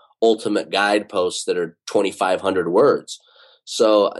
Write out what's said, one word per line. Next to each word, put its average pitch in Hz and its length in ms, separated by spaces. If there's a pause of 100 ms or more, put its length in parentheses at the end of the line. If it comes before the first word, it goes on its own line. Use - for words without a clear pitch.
(220)
ultimate 110 480
guide 104 380
posts 90 380
that 90 120
are 85 280
twenty-five 92 560
hundred 92 280
words. 101 500 (500)
So 107 500